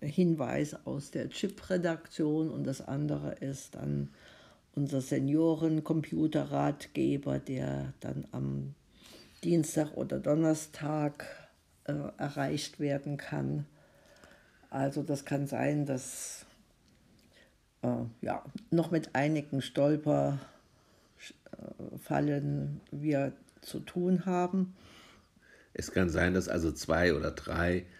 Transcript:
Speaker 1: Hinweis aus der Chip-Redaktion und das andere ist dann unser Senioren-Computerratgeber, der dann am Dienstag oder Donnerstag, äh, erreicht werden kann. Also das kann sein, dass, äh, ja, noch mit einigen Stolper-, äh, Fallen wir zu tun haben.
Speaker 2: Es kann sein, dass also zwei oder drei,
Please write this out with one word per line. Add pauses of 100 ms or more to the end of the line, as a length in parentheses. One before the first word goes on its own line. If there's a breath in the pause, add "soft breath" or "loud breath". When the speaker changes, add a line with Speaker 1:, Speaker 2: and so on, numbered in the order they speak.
Speaker 1:
Hinweis (120)
aus
der
Chip-Redaktion
und
das
andere
ist
dann (680 loud breath)
unser
Senioren-Computerratgeber,
der
dann
am (720 loud breath)
Dienstag
oder
Donnerstag, (580)
äh, (240)
erreicht
werden
kann. (1040 loud breath)
Also
das
kann
sein,
dass, (1400 soft breath)
äh, (340)
ja, (280)
noch
mit
einigen
Stolper-, (1120 loud breath)
äh,
Fallen (120)
wir (300)
zu
tun
haben. (1000 loud breath)
Speaker 2:
Es
kann
sein,
dass
also
zwei
oder
drei, (160 loud breath)